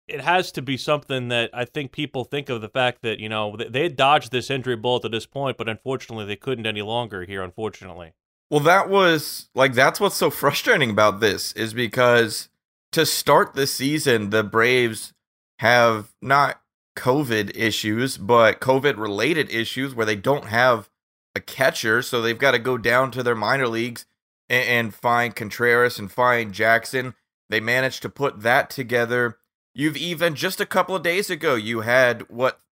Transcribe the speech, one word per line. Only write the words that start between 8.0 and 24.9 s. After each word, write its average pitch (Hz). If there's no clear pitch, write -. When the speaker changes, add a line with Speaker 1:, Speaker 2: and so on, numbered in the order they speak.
Speaker 2:
Well, 151
that 175
was, 180
like, 131
that's 135
what's 202
so 170
frustrating 143
about 104
this 104
is 110
because 120
to 160
start -
the 135
season, 135
the 107
Braves 113
have 117
not 135
covid 117
issues, 110
but 110
covid-related 123
issues 123
where 113
they 107
don't 131
have 117
a -
catcher, 123
so 123
they've 113
gotta 131
go 123
down 120
to 123
their 120
minor 120
leagues 117
and, 123
and 117